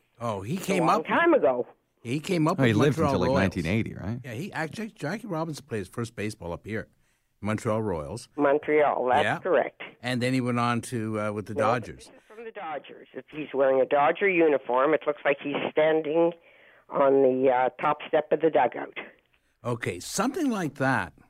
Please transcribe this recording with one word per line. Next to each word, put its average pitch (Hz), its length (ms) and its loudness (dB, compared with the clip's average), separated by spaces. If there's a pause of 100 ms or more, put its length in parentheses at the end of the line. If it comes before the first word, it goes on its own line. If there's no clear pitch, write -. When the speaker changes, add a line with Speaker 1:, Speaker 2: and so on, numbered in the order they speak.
(200)
Speaker 1:
oh, 110 200 -4
he 107 140 -8
Speaker 2:
It's 190 80 -6
a - 40 -10
Speaker 1:
came 180 200 0
Speaker 2:
long 190 140 2
Speaker 1:
up - 60 -6
Speaker 2:
time 320 280 4
ago. 135 320 2 (360)
Speaker 1:
He 127 180 -4
came 160 280 0
up 185 100 0
Speaker 3:
Oh, 139 40 2
he 120 100 6
Speaker 1:
with 101 60 2
Speaker 3:
lived 139 200 4
Speaker 1:
Montreal 156 120 0
Speaker 3:
until, - 100 0
like, 90 80 0
Speaker 1:
Royals. 135 120 2 (160)
Speaker 3:
nineteen 82 100 -2
eighty, 104 280 -2
right? 113 300 -8
Speaker 1:
Yeah, 127 80 -12
he 143 200 -10
actually, 165 400 -8
Jackie 202 340 -8
Robinson 165 400 -6
played 110 140 -6
his 92 80 -10
first - 280 -8
baseball 98 380 -8
up 78 100 -12
here, 104 240 -8 (540)
Montreal 107 400 -2
Royals. 87 540 -6
Speaker 2:
Montreal, 143 720 2
that's 131 160 4
Speaker 1:
Yeah. 131 160 -2
Speaker 2:
correct. - 420 0 (200)
Speaker 1:
And 123 200 -2
then 127 100 0
he 131 80 2
went 120 180 -2
on 120 220 0 (120)
to, 110 280 -4
uh, 107 120 -2
with 104 140 -6
the 110 80 -8
Speaker 2:
No, 104 100 -2
Speaker 1:
Dodgers. 107 420 -2
Speaker 2:
this - 80 -20
is - 80 -20 (120)
from 233 100 -16
the 226 80 -14
Dodgers. 151 600 -12
If - 180 -14
he's 147 220 -10
wearing 135 280 4
a 127 60 4
Dodger 151 420 2
uniform, 151 680 4
it - 120 0
looks 147 200 -2
like 143 140 2
he's 143 160 -6 (140)
standing 160 600 2 (560)
on 139 340 4
the, 131 300 4
uh, 127 160 2 (100)
top 151 200 0 (100)
step 156 240 0
of 156 80 2
the 160 80 4
dugout. 139 480 0 (680)
Speaker 1:
Okay, 113 360 -4
something 285 500 -2
like 185 260 -4
that. 127 360 0 (160)